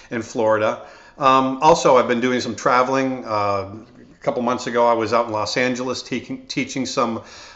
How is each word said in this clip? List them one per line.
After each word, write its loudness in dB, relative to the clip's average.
in -6
Florida. 0
Um, 2
also, 6
I've 4
been 0
doing 0
some -6
traveling. 0
Uh, -2
a -20
couple -4
months -2
ago, 2
I 4
was 0
out 2
in -8
Los -4
Angeles -2
teaching, -10
teaching -6
some -2